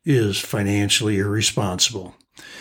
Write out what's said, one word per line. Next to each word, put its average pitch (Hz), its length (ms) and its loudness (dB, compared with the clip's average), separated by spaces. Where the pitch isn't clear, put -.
is 113 340 2
financially 101 800 0
irresponsible. 101 960 -2